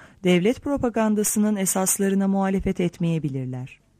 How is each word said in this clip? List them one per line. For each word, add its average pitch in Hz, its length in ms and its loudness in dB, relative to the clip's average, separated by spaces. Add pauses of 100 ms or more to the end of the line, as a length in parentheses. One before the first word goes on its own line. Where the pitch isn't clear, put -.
(240)
devlet 180 380 4
propagandasının 214 960 0
esaslarına 196 720 0
muhalefet 190 520 0
etmeyebilirler. 139 1000 -4 (200)